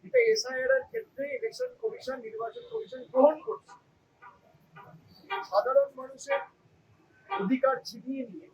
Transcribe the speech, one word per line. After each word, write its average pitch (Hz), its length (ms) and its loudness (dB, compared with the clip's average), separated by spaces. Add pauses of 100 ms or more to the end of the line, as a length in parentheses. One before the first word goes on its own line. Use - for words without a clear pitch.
যেটা 494 160 2
এসআইআর 440 520 2
এর 262 120 2
ক্ষেত্রে 269 520 -8
ইলেকশন 226 320 -8 (140)
কমিশন, 226 380 -6
নির্বাচন 453 420 -8 (100)
কমিশন 262 320 -8
গ্রহণ 285 380 6
করছে। - 340 -10 (1700)
সাধারণ 523 460 4
মানুষের 269 440 -4 (1040)
অধিকার 262 400 2
ছিনিয়ে 254 440 -10
নিয়ে 180 260 -16